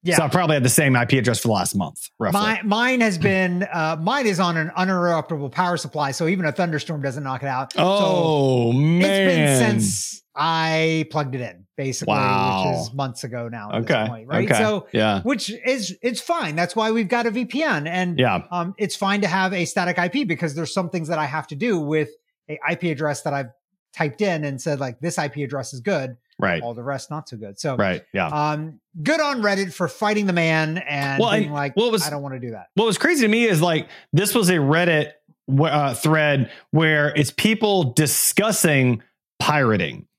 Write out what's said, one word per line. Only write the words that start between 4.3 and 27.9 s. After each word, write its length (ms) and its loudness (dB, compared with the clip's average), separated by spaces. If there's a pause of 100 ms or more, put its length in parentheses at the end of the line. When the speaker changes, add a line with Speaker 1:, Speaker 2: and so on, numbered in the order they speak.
Speaker 1:
on 180 2
an 200 -2
uninterruptible 720 0
power 260 0
supply, 340 -2
so 160 -2
even 180 0
a 60 0
thunderstorm 500 -2
doesn't 220 -6
knock 200 -6
it 60 -4
out. 240 -4
So 80 -2
Speaker 2:
Oh, 880 2
Speaker 1:
it's 60 2
been 220 4
Speaker 2:
man. 580 4 (240)
Speaker 1:
since 400 -2 (140)
I 760 0
plugged 240 -4
it 60 -6
in, 240 -12 (120)
basically, 380 -2
Speaker 2:
Wow. 560 2
Speaker 1:
which 160 -2
is 60 -12
months 300 -6
ago 260 -8
now 220 -12
at 120 -2
Speaker 2:
Okay. 180 0
Speaker 1:
this 80 -2
point, 180 -12
right? 240 0
Speaker 2:
Okay. 80 0
Speaker 1:
So, 320 -2
Speaker 2:
Yeah. 300 0
Speaker 1:
which 300 -4 (140)
is, 360 -4
it's 180 -4
fine. 360 -4
That's 200 -2
why 160 0
we've 160 0
got 200 0
a 40 0
V 140 -4
P 180 -4
N, 240 0
and, 320 -2
Speaker 2:
Yeah. 220 2 (100)
Speaker 1:
um, 280 -4
it's 160 -4
fine 260 -2
to 60 0
have 260 0
a 120 -2
static 340 -2
I 100 0
P 160 -2
because 300 -4
there's 180 -6
some 160 -2
things 200 -6
that 100 -2
I 80 -2
have 200 -6
to 80 -12
do 240 0
with 300 0 (400)
a 180 -10
I 80 0
P 160 -4
address 300 -4
that 120 -4
I've 180 -6 (440)
typed 260 -4
in 220 0
and 160 -6
said, 200 -4
like, 200 -8
"This 200 -4
I 80 -2
P 160 -6
address 280 -8
is 100 -14
good." 360 -4 (220)
Speaker 2:
Right. 240 0
Speaker 1:
All 100 -6
the 80 -12
rest, 300 -8
not 180 -10
so 80 -14
good. 220 -14
So, 160 -4
Speaker 2:
Right. 260 0 (100)